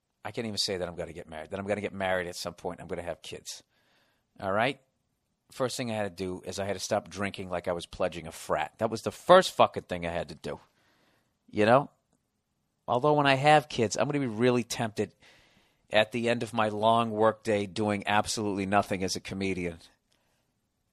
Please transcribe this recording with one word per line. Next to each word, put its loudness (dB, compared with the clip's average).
I -10
can't -6
even -4
say -2
that -4
I'm -12
gonna -8
get -16
married, -12
that -6
I'm -8
gonna -2
get -6
married -2
at -10
some -8
point. -10
I'm -16
gonna -8
have -10
kids. -14
All -4
right? 0
First -4
thing -4
I -4
had -2
to -6
do -6
is -8
I -4
had -4
to -6
stop -2
drinking -6
like -4
I 0
was -6
pledging -4
a -10
frat. -4
That 0
was -4
the -4
first 6
fucking 2
thing -6
I -4
had -4
to -12
do. -10
You 2
know? 6
Although 2
when 4
I 6
have 6
kids, 0
I'm 2
gonna -2
be -2
really 2
tempted -4
at 2
the -2
end 0
of -6
my 2
long 2
work 2
day 2
doing -2
absolutely 0
nothing 2
as -2
a -6
comedian. -4